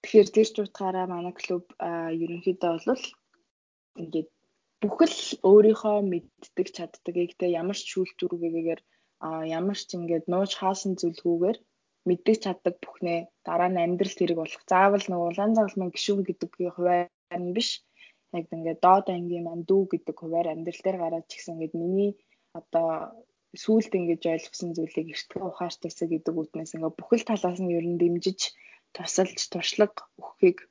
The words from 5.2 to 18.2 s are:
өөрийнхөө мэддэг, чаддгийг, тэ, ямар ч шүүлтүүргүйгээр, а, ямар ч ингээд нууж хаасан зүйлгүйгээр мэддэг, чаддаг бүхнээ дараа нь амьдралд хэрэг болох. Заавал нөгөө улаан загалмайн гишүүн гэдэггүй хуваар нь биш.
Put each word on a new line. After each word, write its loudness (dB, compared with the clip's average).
өөрийнхөө 8
мэддэг, -6
чаддгийг, -6
тэ, -4
ямар -2
ч -10
шүүлтүүргүйгээр, -4
а, -8
ямар -2
ч -12
ингээд -2
нууж 0
хаасан -2
зүйлгүйгээр 0
мэддэг, 4
чаддаг -4
бүхнээ -4
дараа 0
нь 0
амьдралд 0
хэрэг 2
болох. -10
Заавал 6
нөгөө -2
улаан 0
загалмайн 0
гишүүн 0
гэдэггүй -4
хуваар 2
нь -4
биш. 0